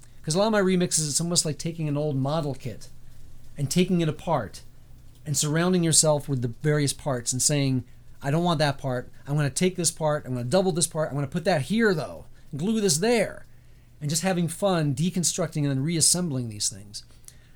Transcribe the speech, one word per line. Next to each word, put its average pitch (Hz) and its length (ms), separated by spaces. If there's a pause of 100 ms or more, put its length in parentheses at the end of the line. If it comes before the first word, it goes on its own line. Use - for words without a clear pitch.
(240)
'cause 156 100
a 175 40
lot 202 100
of 226 40
my 214 80
remixes, 180 480
it's 139 120
almost 170 260
like 151 120
taking 165 300
an 143 80
old 147 200
model 143 380
kit - 340 (680)
and 139 140
taking 180 300
it 165 80
apart 139 540 (600)
and 143 120
surrounding 165 480
yourself 151 440
with 131 140
the 120 100 (100)
various 151 300
parts 127 400
and 127 80
saying, 135 440 (360)
"I 143 100
don't 165 140
want 170 140
that 147 200
part. 123 320 (160)
I'm 143 100
gonna 147 140
take 180 260
this 165 140
part. 151 360
I'm 127 80
gonna 120 100
double 185 280
this 156 140
part. 156 220
I'm - 60
gonna 143 120
put 165 180
that 170 180
here, 214 320
though, 98 320 (240)
and 135 100
glue 220 200
this 185 180
there." 208 480 (540)
And 151 100
just 160 120
having 180 260
fun 160 460
deconstructing 156 680
and 143 80
then 135 120
reassembling 156 640
these 104 200
things. 101 360 (520)